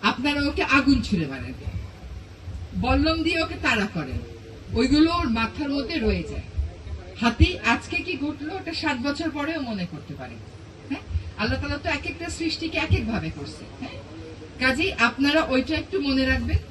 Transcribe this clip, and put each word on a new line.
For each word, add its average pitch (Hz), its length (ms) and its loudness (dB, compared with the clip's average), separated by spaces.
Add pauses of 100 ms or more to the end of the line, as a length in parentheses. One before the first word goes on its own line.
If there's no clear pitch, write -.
আপনারা 285 460 2
ওকে - 140 0
আগুন 269 400 6
ছুড়ে 165 240 0
মারেন, 131 280 -8 (1300)
বল্লম 285 420 4
দিয়ে 330 200 2
ওকে 349 200 -4
তাড়া 226 240 2
করেন, 147 320 -4 (560)
ওইগুলো 285 400 6
ওর 339 140 2
মাথার 226 420 0
মধ্যে 277 280 -2
রয়ে 202 240 2
যায়। 151 240 -6 (760)
হাতি 240 380 6
আজকে 262 380 2
কি 359 200 -2
ঘটলো, 294 380 -4
ওটা 370 180 -6
ষাট 302 300 0
বছর 294 280 0
পরেও 294 300 -2
মনে 214 300 -2
করতে 151 240 -10
পারে। 123 200 -12 (540)
হ্যাঁ, 277 120 -4 (380)
আল্লাহ 247 220 0
তাআলা 285 180 -2
তো 349 100 -4
এক 294 180 -2
একটা 330 240 -6
সৃষ্টিকে 330 480 -2
এক 302 140 2
এক 233 140 2
ভাবে 175 300 -2
করছে। - 280 -10 (160)
হ্যাঁ, - 160 -10 (640)
কাজেই 262 320 2
আপনারা 277 520 4
ওইটা 262 320 2
একটু 302 240 -2
মনে 269 260 4
রাখবেন। 254 320 2 (120)